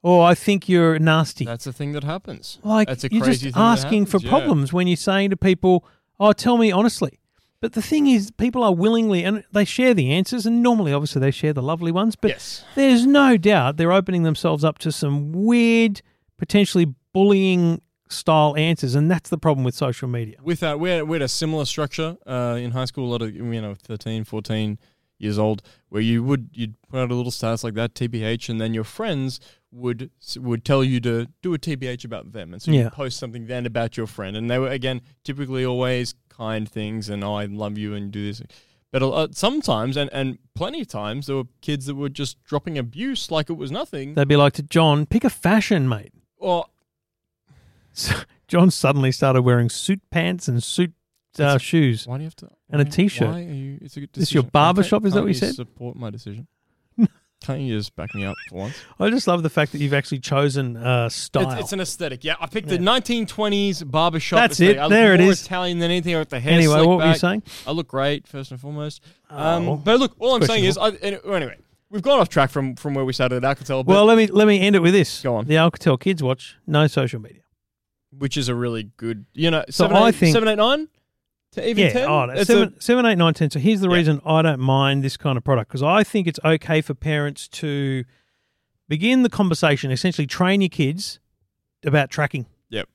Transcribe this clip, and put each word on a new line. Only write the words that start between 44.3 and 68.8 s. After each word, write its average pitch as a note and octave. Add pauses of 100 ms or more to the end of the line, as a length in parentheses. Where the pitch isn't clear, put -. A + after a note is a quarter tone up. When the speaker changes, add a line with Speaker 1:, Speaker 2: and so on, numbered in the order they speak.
Speaker 1:
like C#3+
to -
John, D3+
"Pick -
a B3
fashion, F3
mate." G#2+ (240)
Speaker 2:
Or F3 (1300)
Speaker 1:
So, - (340)
John F3
suddenly C#3
started C3
wearing A#2+
suit - (100)
pants E3+
and A#2+
suit, F3 (460)
uh, C#3+
Speaker 2:
It's C3
Speaker 1:
shoes C3+
Speaker 2:
Why B2
do D3
you D#3+
have D#3+
to? - (200)
Speaker 1:
and D3
a C#3+
Speaker 2:
why, D3
Speaker 1:
t-shirt. F#3
Speaker 2:
why E3+
are E3+
you? C#3
It's -
a C#3+
good C#3
Speaker 1:
This -
your C#3+
Speaker 2:
decision. B2
Speaker 1:
barber E3+
Speaker 2:
Can't, G3
Speaker 1:
shop, G#3+
is F#3+
that G3
Speaker 2:
can't -
Speaker 1:
what -
you F#3+
Speaker 2:
you B2+
Speaker 1:
said? C4
Speaker 2:
support A#2+
my A#2+
decision? A2 (480)
Speaker 1:
<laughs> A3+ (340)
Speaker 2:
Can't C#3+
you B2
just G2+
back -
me G2+
up G2 (140)
for F2
once? G2+ (240)
Speaker 1:
I G3+
just A#3+
love F3
the D#3
fact D3+
that D3
you've C#3+
actually C3+
chosen, C#3
uh, A#2+
style. -
Speaker 2:
It's, A#2+
it's B2
an G3
aesthetic. D3
Yeah, D#3
I E3
picked G#3
the F3+
Speaker 1:
Yeah. F3
Speaker 2:
nineteen A#3
twenties G3+
barbershop D3+
Speaker 1:
That's D3
Speaker 2:
aesthetic. F#3
Speaker 1:
it. -
Speaker 2:
I C#3+
look D#3
Speaker 1:
There G#3+
it E3+
Speaker 2:
more F#3+
Speaker 1:
is. F3+
Speaker 2:
Italian F3+
than E3+
anything. F3
I D#3+
got D#3
the C3
hair C#3+
Speaker 1:
Anyway, D#3+
Speaker 2:
slicked D#3+
Speaker 1:
what F3+
were D#3
you D#3+
Speaker 2:
back. D#3+
Speaker 1:
saying? F#3+ (220)
Speaker 2:
I C3+
look D#3+
great, C#3+
first C3+
and B2+
foremost. D3 (300)